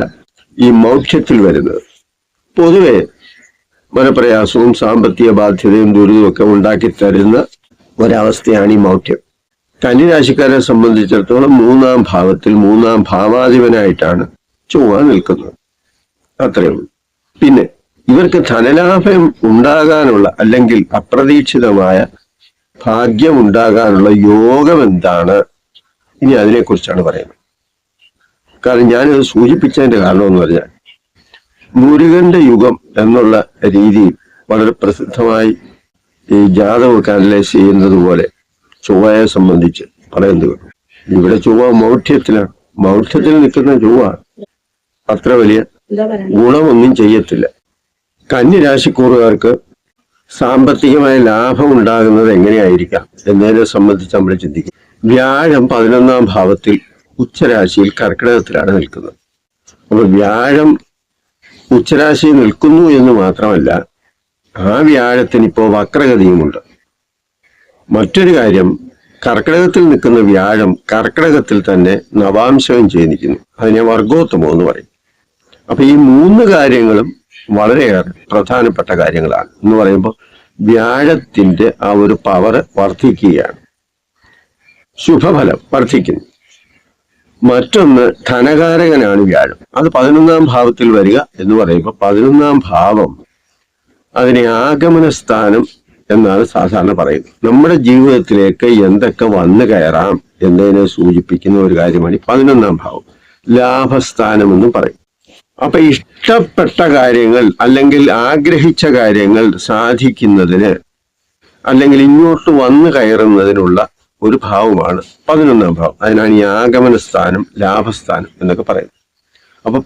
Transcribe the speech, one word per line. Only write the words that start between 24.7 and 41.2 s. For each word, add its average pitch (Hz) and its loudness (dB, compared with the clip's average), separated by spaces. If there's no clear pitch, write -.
എന്താണ്? 90 0
ഇനി 135 2
അതിനെക്കുറിച്ചാണ് 104 -2
പറയുന്നത്. - -10
കാരണം 120 2
ഞാനിത് 139 0
സൂചിപ്പിച്ചതിന്റെ 127 0
കാരണം 95 0
എന്ന് 92 2
പറഞ്ഞാൽ 85 -4
മുരുകന്റെ 165 2
യുഗം 117 2
എന്നുള്ള 113 2
രീതിയിൽ 101 2
വളരെ 110 -2
പ്രസിദ്ധമായി 110 -2
ഈ 104 0
ജാതകമൊക്കെ 107 0
അനലൈസ് 101 0
ചെയ്യുന്നത് 98 2
പോലെ 87 0
ചൊവ്വയെ 107 2
സംബന്ധിച്ച് 85 0
പറയുന്നത് 98 0
കേട്ടു. - -16
ഇവിടെ 92 0